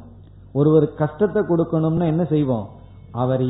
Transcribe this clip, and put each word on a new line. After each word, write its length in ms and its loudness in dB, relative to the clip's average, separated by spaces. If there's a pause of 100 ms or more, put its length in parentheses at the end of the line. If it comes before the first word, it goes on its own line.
(540)
ஒருவருக்கு 440 2
கஷ்டத்தை 460 0
கொடுக்கணும்னா 640 0
என்ன 200 0
செய்வோம்? 420 0 (460)
அவர் 360 -2